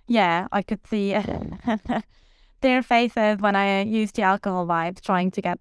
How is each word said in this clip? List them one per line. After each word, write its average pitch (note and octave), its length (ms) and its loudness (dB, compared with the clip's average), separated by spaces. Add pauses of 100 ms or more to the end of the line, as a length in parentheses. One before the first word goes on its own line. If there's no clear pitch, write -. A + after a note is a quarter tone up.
yeah, F#3 440 2
I G3+ 100 0
could - 260 -6
see G3+ 280 -2 (680)
<laughs> - 800 -10
their B3+ 220 2
faces A3+ 560 2
when G3+ 160 2
I G3 280 2
used G#3+ 320 -2
the A3 80 0
alcohol F#3 440 0
wipes E3+ 340 -4
trying F#3 300 0
to G3 100 -6
get F3 200 -4